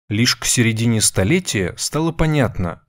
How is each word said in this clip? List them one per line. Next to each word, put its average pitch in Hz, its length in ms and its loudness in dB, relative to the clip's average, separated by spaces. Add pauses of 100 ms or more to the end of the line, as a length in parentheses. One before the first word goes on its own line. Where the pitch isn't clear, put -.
Лишь 110 260 0
к - 100 -10
середине 113 560 2
столетия 104 760 0
стало 160 340 -2
понятно, 143 800 0